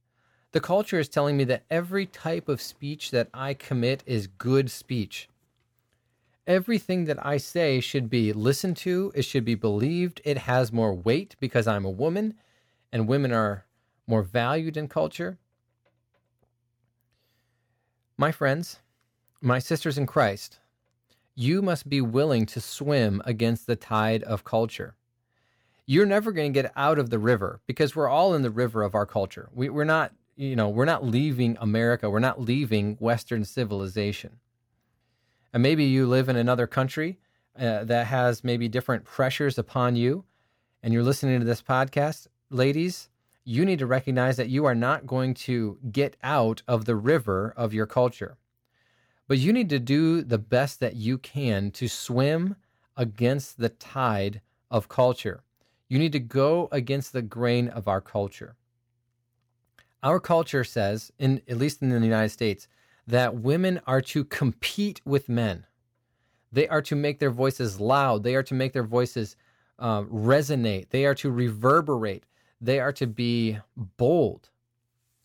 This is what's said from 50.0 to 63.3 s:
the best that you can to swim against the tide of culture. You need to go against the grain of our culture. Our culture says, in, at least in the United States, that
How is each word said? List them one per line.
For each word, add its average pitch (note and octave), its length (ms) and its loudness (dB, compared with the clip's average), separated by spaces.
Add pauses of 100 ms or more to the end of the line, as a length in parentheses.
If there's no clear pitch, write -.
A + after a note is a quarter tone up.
the A#2+ 160 0
best B2+ 440 0
that A#2+ 160 -4
you A#2 200 -2
can G#2+ 540 -2
to - 160 -6
swim D#3 720 -2 (400)
against A#2+ 600 -2
the A#2 120 0
tide G#2+ 720 -4 (280)
of A2+ 200 -2
culture. B2 540 0 (440)
You B2+ 100 0
need D#3 140 2
to D3 80 0
go C3+ 540 2
against C3+ 400 -4
the B2+ 80 -4
grain A#2+ 480 0
of A2 180 -8
our F#2+ 140 0
culture. - 560 -6 (1500)
Our E3 160 4
culture D#3+ 460 0
says, G#2+ 520 -2
in, C3+ 300 2
at A#2+ 100 -6
least C#3+ 240 -2
in C3+ 60 0
the A#2+ 140 2
United A2 320 2
States, G#2+ 340 -2 (400)
that A#2+ 280 2